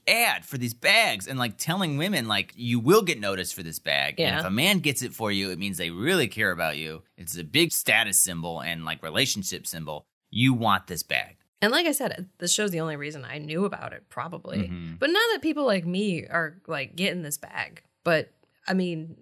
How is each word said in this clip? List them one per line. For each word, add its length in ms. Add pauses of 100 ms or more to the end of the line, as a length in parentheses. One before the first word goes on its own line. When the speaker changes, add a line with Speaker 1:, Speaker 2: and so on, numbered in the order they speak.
Speaker 1:
ad 380
for 100
these 160
bags 560
and, 100
like, 200
telling 400
women, 280
like, 300
you 240
will 220
get 180
noticed 340
for 80
this 160
bag. 400
And 160
Speaker 2:
Yeah. 60
Speaker 1:
if 60
a 40
man 280
gets 240
it 100
for 180
you, 200
it 80
means 180
they 140
really 380
care 240
about 260
you. 240 (160)
It's 180
a 80
big 280
status 460
symbol 440
and, 240
like, 160
relationship 640
symbol. 400 (240)
You 240
want 320
this 160
bag. 340 (240)
Speaker 2:
And 100
like 160
I 60
said, 460
this 160
show's 160
the 100
only 160
reason 300
I 100
knew 300
about 260
it, 160
probably. 600
Speaker 1:
Mm-hmm. 300
Speaker 2:
But 120
not 120 (100)
that 100
people 240
like 180
me 420
are, 400
like, 300
getting 260
this 160
bag. 440 (220)
But, 260 (380)
I 60
mean, 460